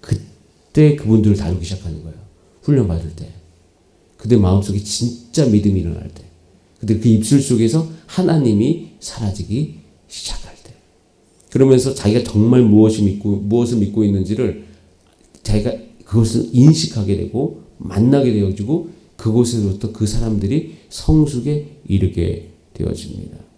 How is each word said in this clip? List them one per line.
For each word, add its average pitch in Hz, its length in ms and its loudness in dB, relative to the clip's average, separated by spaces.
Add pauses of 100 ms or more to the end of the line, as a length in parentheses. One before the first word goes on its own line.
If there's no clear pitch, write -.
그때 - 960 0
그분들을 107 400 2
다루기 85 280 -4
시작하는 80 380 -10
거예요. 80 140 -16 (460)
훈련받을 87 540 -2
때. - 120 -14 (880)
그들 110 200 2
마음속에 98 440 2
진짜 - 640 -4
믿음이 104 340 2
일어날 82 300 -8
때. - 120 -20 (560)
그들 107 220 -2
그 120 80 0
입술 110 320 4
속에서 131 480 0 (180)
하나님이 139 840 0 (120)
사라지기 104 760 -6 (320)
시작할 - 540 -12
때. - 100 -20 (760)
그러면서 131 440 4
자기가 107 300 0
정말 117 380 4
무엇이 107 400 4
믿고, 101 340 -2
무엇을 117 420 -2
믿고 104 260 0
있는지를 101 600 -2 (800)
자기가 104 300 0 (320)
그것을 113 480 0
인식하게 127 640 4
되고 120 460 -6 (160)
만나게 123 560 2
되어지고 101 560 -2 (260)
그곳에서부터 113 760 -2
그 107 140 -4
사람들이 110 680 -2 (160)
성숙에 147 880 -2 (100)
이르게 92 600 -2 (240)
되어집니다. - 640 -10 (180)